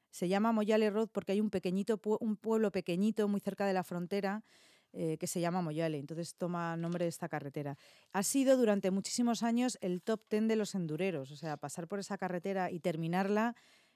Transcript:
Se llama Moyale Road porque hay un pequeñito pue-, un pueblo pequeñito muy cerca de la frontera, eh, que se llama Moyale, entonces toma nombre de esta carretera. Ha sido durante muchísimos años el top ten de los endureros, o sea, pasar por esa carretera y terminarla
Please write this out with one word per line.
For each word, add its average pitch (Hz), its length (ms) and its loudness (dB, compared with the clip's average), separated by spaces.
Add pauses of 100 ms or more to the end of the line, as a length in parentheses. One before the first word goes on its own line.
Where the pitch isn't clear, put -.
(100)
Se - 180 -2
llama 208 240 4
Moyale 220 380 4
Road 214 220 0
porque 196 200 -4
hay 202 80 2
un 214 100 2
pequeñito 190 500 0
pue-, 214 200 0
un 214 160 -2
pueblo 220 340 2
pequeñito 196 580 0
muy 202 120 0
cerca 196 260 -2
de 196 60 2
la 185 100 2
frontera, 190 600 -4 (520)
eh, 160 220 -2
que 180 80 -6
se 175 140 -2
llama 170 200 0
Moyale, 156 380 0
entonces 160 380 -8
toma 170 400 -2
nombre 170 280 -2
de 170 40 2
esta 165 200 -6
carretera. 143 480 -6 (360)
Ha 196 100 0
sido 269 340 4
durante 202 360 4
muchísimos 233 500 0
años 233 380 2
el 180 220 -2
top 220 260 -2
ten 214 180 2
de 220 80 2
los 208 220 0
endureros, 156 560 -2
o 147 40 -16
sea, 151 200 -6
pasar 165 320 -8
por 202 100 -4
esa 196 180 -6
carretera 185 540 -2
y 180 80 -6
terminarla 190 800 0 (400)